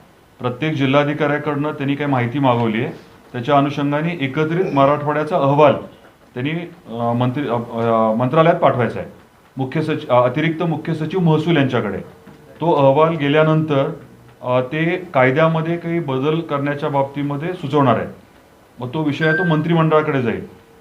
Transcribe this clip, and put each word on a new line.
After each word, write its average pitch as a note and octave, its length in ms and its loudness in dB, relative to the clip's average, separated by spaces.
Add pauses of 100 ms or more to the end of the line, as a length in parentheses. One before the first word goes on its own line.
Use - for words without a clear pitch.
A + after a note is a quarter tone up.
(400)
प्रत्येक C3+ 340 -4
जिल्हाधिकाऱ्याकडनं D3 960 0
त्यांनी C#3+ 240 -4
काही C#3+ 160 -4
माहिती B2 280 -2
मागवली A#2 420 2
आहे. D#3+ 100 -4 (420)
त्याच्या C3 240 0
अनुषंगाने D3 640 0
एकत्रित D#3 520 -2
मराठवाड्याचा D3 640 0
अहवाल C#3 380 4 (600)
त्यांनी, C3+ 180 -6 (360)
अ, A#2 260 -2
मंत्री, B2 340 0
अ, A2 60 -2
अ, A#2 600 0
मंत्रालयात D#3 420 2
पाठवायचा B2 440 0
आहे. E2 100 -10 (480)
मुख्य C3 240 -4
सचिव, D3+ 320 -2
अ, B2 140 4
अतिरिक्त D#3 360 -2
मुख्य D#3+ 300 -4
सचिव D#3 260 -4
महसूल D#3+ 380 2
यांच्याकडे. A#2 400 0 (640)
तो E3 120 2
अहवाल C#3+ 420 4
गेल्यानंतर, D3 760 2 (500)
अ, B2 200 0
ते D#3+ 520 -4
कायद्यामध्ये D#3+ 640 2
काही E3+ 220 -4
बदल C#3 400 -2
करण्याच्या C#3+ 500 -4
बाबतीमध्ये C#3+ 640 -4
सुचवणार C3 440 2
आहेत. E2+ 120 -6 (680)
मग A#2+ 140 -8
तो D#3+ 80 -4
विषय D3+ 260 -2
आहे D#3 100 2
तो F#3 60 0
मंत्रिमंडळाकडे D#3 800 2
जाईल. G2+ 400 -6 (200)